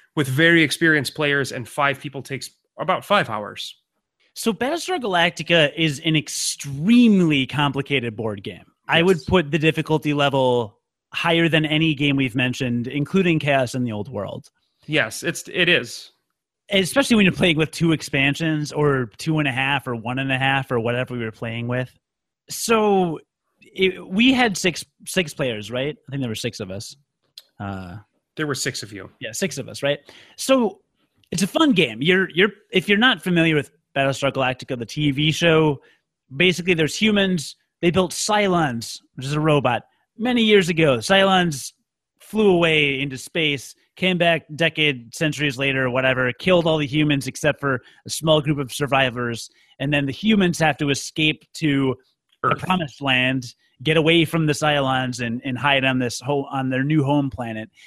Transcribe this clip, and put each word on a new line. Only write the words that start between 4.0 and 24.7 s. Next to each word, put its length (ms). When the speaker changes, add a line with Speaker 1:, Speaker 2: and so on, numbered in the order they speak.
Speaker 2:
So 180
Battlestar 480
Galactica 760
is 240
an 160
extremely 1300
complicated 720
board 260
game. 220
I 140
would 160
Speaker 1:
Yes. 60
Speaker 2:
put 260
the 80
difficulty 560
level 640
higher 360
than 180
any 280
game 220
we've 180
mentioned, 520
including 540
Chaos 340
in 100
the 80
Old 180
World. 380
Speaker 1:
Yes, 360
it's, 300
it 160
is. 440
Speaker 2:
Especially 460
when 100
you're 80
playing 240
with 120
two 220
expansions 800
or 460
two 200
and 80
a 60
half 340
or 80
one 240
and 140
a 60
half 320
or 100
whatever 340
we 80
were 100
playing 360
with. 240
So 720
it, 460
we 260
had 240
six, 260